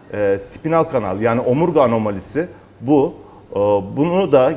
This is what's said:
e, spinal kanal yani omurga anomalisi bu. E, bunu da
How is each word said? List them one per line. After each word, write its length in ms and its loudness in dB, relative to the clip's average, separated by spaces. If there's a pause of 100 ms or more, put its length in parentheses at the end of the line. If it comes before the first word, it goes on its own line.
(140)
e, 280 0
spinal 420 -2
kanal 380 -4
yani 200 0
omurga 400 2
anomalisi 640 -2 (340)
bu. 320 2 (380)
E, 40 -12 (420)
bunu 340 0
da 260 4